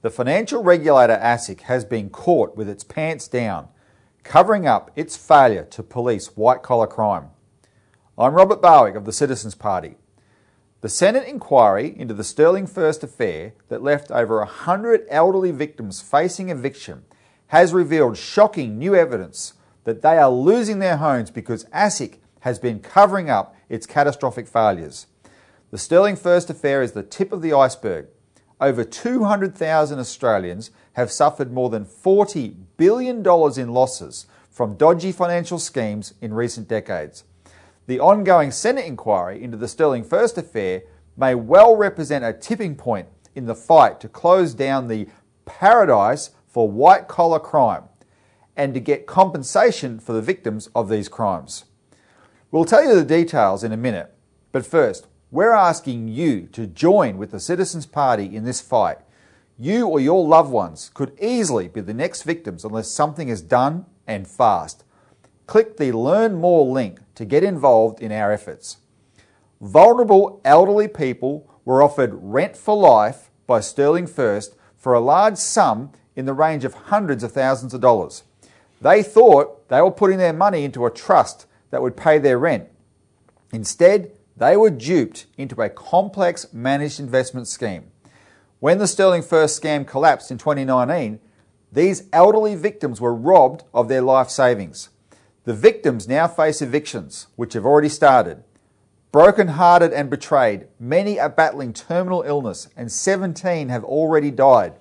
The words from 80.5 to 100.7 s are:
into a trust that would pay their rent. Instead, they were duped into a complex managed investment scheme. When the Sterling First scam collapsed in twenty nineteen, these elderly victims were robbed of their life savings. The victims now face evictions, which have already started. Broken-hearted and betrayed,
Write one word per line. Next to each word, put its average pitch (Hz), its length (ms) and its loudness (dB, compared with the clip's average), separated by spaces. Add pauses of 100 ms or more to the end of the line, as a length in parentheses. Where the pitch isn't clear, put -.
into 127 200 -6
a 117 60 0
trust - 540 0 (240)
that 131 120 -4
would 127 140 -4
pay 156 220 2
their 135 200 2
rent. 127 300 -4 (840)
Instead, 175 580 2 (260)
they 143 200 4
were 214 140 4
duped 135 560 -4 (100)
into 123 240 -10
a 104 80 -2
complex 190 800 -4
managed 143 480 -6
investment 127 480 -4
scheme. 95 440 -10 (680)
When 175 200 2
the 202 80 -2
Sterling 185 340 2
First 156 400 0
scam 147 240 -4
collapsed 143 460 0
in 123 80 -12
twenty 139 260 -4
nineteen, 127 540 -2 (520)
these 175 400 0
elderly 208 440 4
victims 156 440 -8
were 120 140 -2
robbed 156 580 2
of 117 160 0
their 131 140 0
life 131 280 2
savings. 110 600 -2 (540)
The 120 100 -6
victims 120 540 0
now 151 200 0
face 156 340 -2
evictions, 123 720 -8
which 117 180 -10
have 107 120 -8
already 147 240 4
started. 127 540 2 (680)
Broken-hearted 170 800 4
and 139 180 -6
betrayed, 123 580 -2 (120)